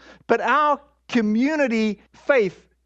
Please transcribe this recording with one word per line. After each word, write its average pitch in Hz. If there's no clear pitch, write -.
But 233
our 285
community 226
faith 226